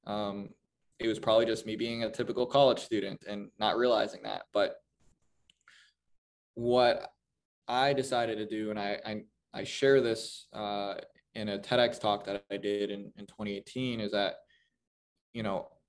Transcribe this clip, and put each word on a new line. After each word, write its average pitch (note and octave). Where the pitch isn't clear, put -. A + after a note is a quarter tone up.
Um, G2+
it A#2
was G#2+
probably A2+
just A2
me G#2+
being A#2
a A2
typical B2
college C3+
student G2
and G#2
not G#2+
realizing A2+
that. G#2+
But G2+
what A#2+
I C3
decided A#2+
to G#2+
do, G#2+
and G#2+
I, G2+
I, G#2+
I G2+
share C3+
this, -
uh, G2+
in G#2+
a G2+
ted B2
X A#2+
talk G#2
that G2+
I G2+
did G2+
in, G2+
in G#2
twenty G#2
eighteen, B2
is G#2
that, G2+
you A2+
know G2